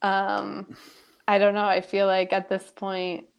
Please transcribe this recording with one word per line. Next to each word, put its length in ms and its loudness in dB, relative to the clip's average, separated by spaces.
um, 720 -2
I 120 4
don't 160 4
know, 100 0
I 160 2
feel 240 0
like 280 2
at 160 -2
this 260 -4
point 500 -8